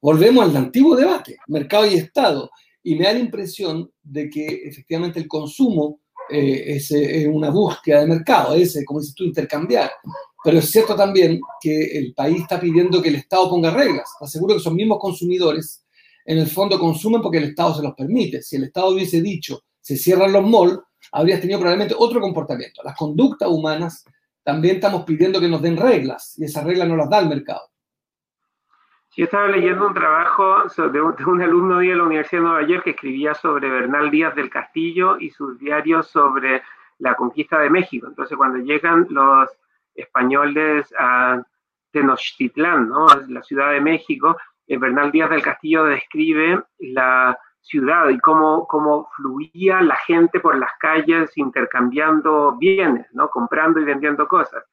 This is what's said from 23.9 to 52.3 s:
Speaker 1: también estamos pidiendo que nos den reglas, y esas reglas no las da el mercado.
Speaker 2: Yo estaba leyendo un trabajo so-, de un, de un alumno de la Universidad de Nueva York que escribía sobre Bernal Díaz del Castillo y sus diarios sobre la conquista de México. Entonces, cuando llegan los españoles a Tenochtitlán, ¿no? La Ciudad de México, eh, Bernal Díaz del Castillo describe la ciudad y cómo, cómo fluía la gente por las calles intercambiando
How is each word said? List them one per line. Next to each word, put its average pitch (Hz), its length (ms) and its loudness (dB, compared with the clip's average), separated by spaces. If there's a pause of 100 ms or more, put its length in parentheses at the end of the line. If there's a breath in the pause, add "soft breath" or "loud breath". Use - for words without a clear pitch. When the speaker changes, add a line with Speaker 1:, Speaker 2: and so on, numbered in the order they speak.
Speaker 1:
también 156 340 0
estamos 185 280 -2
pidiendo 175 380 0
que 175 80 0
nos 156 120 -2
den 170 140 0
reglas, 170 640 0
y 160 60 -6
esas 147 180 -8
reglas 175 240 0
no 165 80 0
las 151 140 0
da 208 100 4
el 180 80 2
mercado. 139 420 -8 (1500)
Speaker 2:
Yo 170 80 0
estaba 202 240 0
leyendo 185 360 0
un 196 80 0
trabajo 175 760 2
so-, 160 200 -2
de 139 120 -2
un, 165 160 0
de 135 80 -8
un 180 160 2
alumno 180 380 2
de 180 140 2
la 175 100 0
Universidad 160 380 -2
de 165 60 2
Nueva 160 180 0
York 175 200 0
que - 60 -2
escribía 143 440 -6
sobre 143 340 -2
Bernal 131 400 -2
Díaz 151 260 0
del 135 140 -4
Castillo 170 720 -2
y 160 100 -10
sus 131 300 -14
diarios 151 480 -2
sobre 135 560 0 (360 loud breath)
la 127 160 -2
conquista 147 440 -2
de 147 100 2
México. 160 380 0
Entonces, 139 300 -10
cuando 131 220 0
llegan 151 500 2
los 139 400 4 (440)
españoles 143 920 0 (100)
a 127 460 0 (480)
Tenochtitlán, 139 960 0
¿no? 147 200 2 (200)
La 123 160 -12
Ciudad 139 280 -2
de 143 100 0
México, 156 560 0 (280 loud breath)
eh, 139 120 -4
Bernal 131 340 0
Díaz 156 180 2
del 156 140 0
Castillo 156 400 0
describe 156 800 0 (160)
la 127 580 0 (320 soft breath)
ciudad 151 400 2
y 131 100 2
cómo, 160 480 2
cómo 151 480 0
fluía 160 640 -2
la 143 160 2 (100)
gente 170 320 2
por 139 180 2
las 127 220 -4
calles 156 580 0
intercambiando 143 1200 0